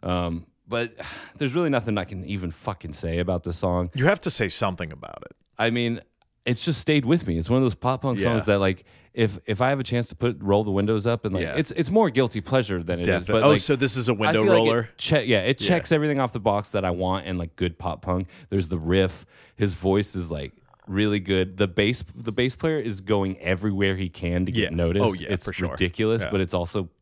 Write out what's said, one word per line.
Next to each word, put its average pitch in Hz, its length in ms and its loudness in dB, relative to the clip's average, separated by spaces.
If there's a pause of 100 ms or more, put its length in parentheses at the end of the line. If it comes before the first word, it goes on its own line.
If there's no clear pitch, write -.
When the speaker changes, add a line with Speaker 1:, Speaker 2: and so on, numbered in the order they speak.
Speaker 1:
Um, 87 440 -2 (200)
but 117 280 -4 (220)
<sighs> - 220 -20
there's 135 160 -2
really 170 160 0
nothing 113 260 0
I 95 80 -2
can 92 220 -10
even 92 240 -4
fucking 90 420 -8
say 82 260 -4
about 87 260 -2
this 85 140 -4
song. 90 360 0
Speaker 2:
You 127 100 0
have 196 180 4
to 180 80 -4
say 104 180 -2
something 87 440 -4
about 50 300 -16
it. - 120 -18 (240)
Speaker 1:
I 113 120 2
mean, 117 300 -2 (440)
it's 123 200 -2
just 165 160 -2
stayed 147 260 2
with 170 200 2
me. 82 120 -2
It's 82 120 -4
one 123 80 4
of 135 60 4
those 123 100 2
pop 127 280 -2
punk 127 180 -2
songs 110 260 2
Speaker 2:
Yeah. 104 80 6
Speaker 1:
that, 101 60 4
like, 95 240 0 (280)
if, 104 240 0 (100)
if 107 140 -2
I 127 100 4
have 139 100 0
a 127 40 -2
chance 120 260 -2
to - 40 -16
put, 120 260 0
roll 101 220 4
the 104 80 -2
windows 101 340 0
up 117 200 0
and, 98 100 -2
like, 90 80 0
Speaker 2:
Yeah. 78 140 -4
Speaker 1:
it's, 156 160 -2
it's 147 180 -2
more 208 180 4
guilty 120 320 2
pleasure 101 420 0
than 85 180 -2
it - 20 -2
is, 90 60 2
Speaker 2:
Definitely. 92 340 2
Speaker 1:
but, 135 40 6
Speaker 2:
Oh, 147 40 8
Speaker 1:
like, 151 100 6
Speaker 2:
so 147 140 2
this 123 220 0
is 123 120 -2
a 123 40 4
Speaker 1:
I 110 40 2
Speaker 2:
window 110 280 2
Speaker 1:
feel - 80 6
like 113 100 6
it - 20 4
Speaker 2:
roller? 113 320 2
Speaker 1:
che-, 143 280 2
yeah, 110 160 4
it 123 200 0
Speaker 2:
Yeah. - 80 0
Speaker 1:
checks 170 220 2
everything 151 300 2
off 123 120 0
the 120 80 -6
box 101 300 0
that 98 140 -2
I 90 80 0
want 92 340 -2
in, 92 100 -4
like, 85 200 -6
good 87 220 -2
pop 85 240 -6
punk. 90 260 -2 (200)
There's 92 200 -2
the 85 100 -4
riff. 92 480 2 (300)
His 101 180 0
voice 95 400 0
is, 87 160 -6
like, 73 220 -8 (340)
really 104 340 0
good. 95 360 0
The 101 100 2
bass, 101 380 0 (100)
the 113 180 -8
bass 123 220 0
player 160 240 -2
is 107 220 -4
going 95 400 0
everywhere 95 560 0
he 92 120 -4
can 87 380 -2
to 95 60 -4
get 110 180 0
Speaker 2:
Yeah. 82 60 -4
Speaker 1:
noticed. 87 300 2
Speaker 2:
Oh, 101 120 2
yeah, 82 140 -6
Speaker 1:
It's 92 140 -6
Speaker 2:
for 98 60 -6
sure. 90 180 -4
Speaker 1:
ridiculous, 107 520 0
Speaker 2:
Yeah. 87 80 -4
Speaker 1:
but 98 100 0
it's 92 140 -2
also 87 340 -2 (140)